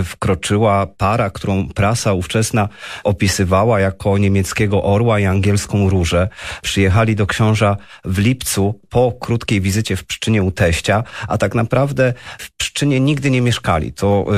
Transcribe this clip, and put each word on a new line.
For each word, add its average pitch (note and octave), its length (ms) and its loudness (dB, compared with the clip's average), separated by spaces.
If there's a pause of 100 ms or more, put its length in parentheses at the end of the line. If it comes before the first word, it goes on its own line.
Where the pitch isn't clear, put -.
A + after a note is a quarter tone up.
wkroczyła G2 840 0
para, G#2 440 0
którą F#2+ 380 -2
prasa G#2 440 0
ówczesna G#2 560 0 (360)
opisywała G2 760 2
jako G2 380 0
niemieckiego G2 640 0
orła G#2+ 380 2
i G2+ 40 2
angielską G2 680 2
różę. F2 380 2 (400)
Przyjechali G2+ 480 2
do G2+ 100 0
książa G#2+ 500 2 (280)
w F#2 140 -2
lipcu G#2 680 0
po B2 240 2
krótkiej A2+ 480 -2
wizycie G2 360 -2
w - 80 -12
Pszczynie A2 380 -2
u F#2 80 0
teścia, G2 540 0 (240)
a A2 100 -2
tak G2+ 160 0
naprawdę B2+ 600 0 (240)
w... - 180 -18
Pszczynie C#3+ 440 -2
nigdy C#3 300 0
nie B2+ 100 2
mieszkali. F#2 520 0
To, G2+ 340 0 (120)